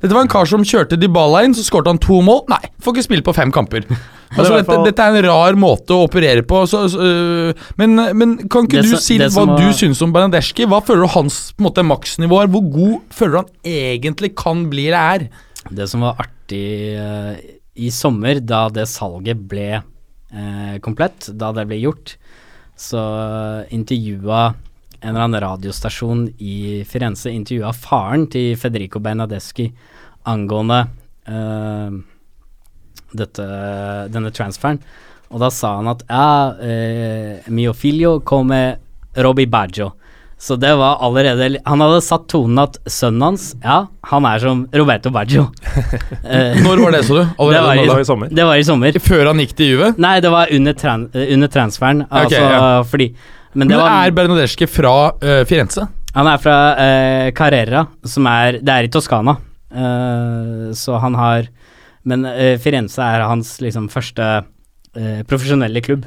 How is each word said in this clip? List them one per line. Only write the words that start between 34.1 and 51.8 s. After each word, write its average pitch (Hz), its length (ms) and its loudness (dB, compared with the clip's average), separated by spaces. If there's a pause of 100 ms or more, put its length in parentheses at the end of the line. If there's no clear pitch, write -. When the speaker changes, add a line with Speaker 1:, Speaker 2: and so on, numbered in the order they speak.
Speaker 3:
transferen. 120 500 -6 (440)
Og 117 160 -10
da 127 80 2
sa 113 280 -4
han 107 120 -4
at, 120 160 -6
ja, 127 200 0 (320)
eh, 113 880 -6
"Mio 117 260 -2
figlio 156 480 0
come 135 380 0 (540)
Roby 131 340 2
Baggio". 101 460 -4 (420)
Så - 240 -6
det 139 160 4
var 135 260 2
allerede 127 480 2
li-, 135 140 -4
han 143 180 0
hadde 160 220 4
satt 165 260 -2
tonen 123 320 2
at 143 220 0
sønnen 120 420 -2
hans, 190 220 -2 (100)
ja, 123 220 0 (240)
han 143 240 0
er 110 160 0
som 127 260 -2
Roberto 139 420 2
Baggio. 127 360 2 (400)
Speaker 1:
<laughs> - 0 - (380)
Speaker 3:
Eh, 127 360 2
Speaker 1:
Når 185 220 6
var 170 100 4
det, 156 120 4
så 135 100 2
du? 170 80 4 (100)
Allerede 147 220 2
Speaker 3:
det 165 80 4
var 139 160 4
i, 147 80 4
Speaker 1:
nå, 135 80 4
da? 135 60 4
Speaker 2:
i 135 40 0
sommer. 120 240 0
Speaker 3:
det 165 160 2
var 151 160 4
i 147 60 2
sommer. 147 320 2
Speaker 1:
Før 151 320 4
han 156 100 2
gikk 131 160 -2
til 147 140 2
Juve? 165 260 2
Speaker 3:
Nei, 180 220 2
det 170 160 2
var 170 180 4
under 143 240 2
tran-, 117 340 -2
eh, 131 220 -4
under 139 160 4
transferen, 131 560 0